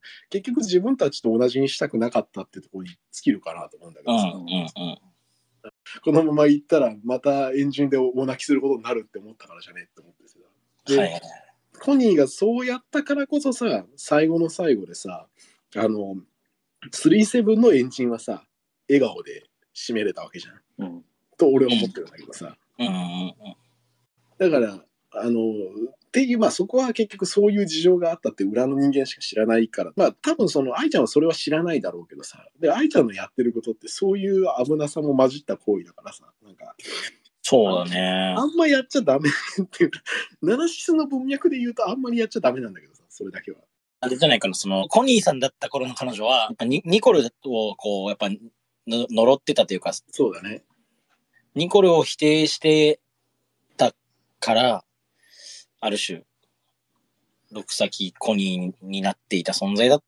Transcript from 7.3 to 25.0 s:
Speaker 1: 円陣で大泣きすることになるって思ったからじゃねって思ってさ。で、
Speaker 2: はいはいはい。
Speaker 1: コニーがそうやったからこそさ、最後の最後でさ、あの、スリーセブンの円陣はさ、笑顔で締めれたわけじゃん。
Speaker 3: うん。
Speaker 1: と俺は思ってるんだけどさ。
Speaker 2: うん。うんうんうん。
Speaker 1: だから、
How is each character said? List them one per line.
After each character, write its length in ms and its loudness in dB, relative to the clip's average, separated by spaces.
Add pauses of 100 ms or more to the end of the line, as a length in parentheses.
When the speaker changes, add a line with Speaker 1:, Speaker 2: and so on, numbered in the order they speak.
Speaker 1:
円 180 0
陣 180 0
で 80 2
大 300 0
泣 120 -6
き 40 -12
す 100 0
る 80 2
こ 80 0
と 80 0
に 60 -16
な 100 -6
る 140 -4
っ 20 -20
て 80 -16
思 140 -20
っ 40 -20
た 120 -20
か 80 -20
ら 60 -20
じ 80 -20
ゃ 40 -20
ね 160 -20
っ 40 -20
て 80 -20
思 100 -20
っ 20 -20
て 140 -20
さ。 100 -20 (480)
で、 120 4
Speaker 2:
は 80 4
い 20 0
は 40 -10
い 20 -8
は 60 -10
い。 20 -14 (640)
Speaker 1:
コ 120 4
ニ 160 6
ー 40 4
が 120 6
そ 320 -2
う 60 -6
や 120 -4
っ 140 -20
た 100 -2
か 140 -2
ら 100 -2
こ 140 -2
そ 140 -2
さ、 320 -4 (100)
最 320 0
後 120 0
の 100 0
最 260 0
後 100 -4
で 80 -16
さ、 340 -14 (480)
あ 120 0
の、 280 -6 (760)
ス 180 2
リ 120 8
ー 40 4
セ 160 0
ブ 140 4
ン 60 4
の 120 6
円 160 2
陣 220 -4
は 80 -6
さ、 240 -10 (440)
笑 140 4
顔 220 -4
で 260 -20 (240)
締 220 -8
め 80 -2
れ 100 -4
た 80 -14
わ 80 -16
け 80 -18
じ 100 -18
ゃ 360 -18
ん。 20 -8
Speaker 3:
う 120 -10
ん。 80 -20 (340)
Speaker 1:
と 80 6
俺 180 4
は 80 2
思 140 0
っ 20 -12
て 120 -12
る 60 -14
ん 40 -20
だ 60 -20
け 60 -20
ど 100 -20
さ。 220 -16 (220)
Speaker 2:
う 60 -8
ん。 20 -2
う 40 -4
ん 40 -4
う 40 -6
ん 20 -6
う 1500 -8
ん。 40 0
Speaker 1:
だ 0 -
か 80 4
ら、 260 -4 (280)